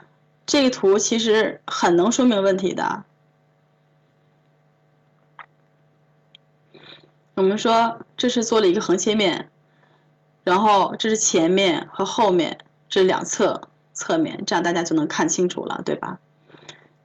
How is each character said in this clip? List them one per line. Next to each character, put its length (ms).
这 160
个 80
图 280
其 200
实 480
很 300
能 140
说 140
明 180
问 140
题 160
的。 320
我 80
们 160
说 420
这 100
是 160
做 160
了 80
一 60
个 80
横 160
切 180
面， 360
然 140
后 380
这 140
是 60
前 340
面 420
和 100
后 280
面 280
这 140
两 200
侧 460
侧 240
面， 300
这 100
样 60
大 100
家 100
就 140
能 100
看 220
清 180
楚 200
了， 180
对 100
吧？ 240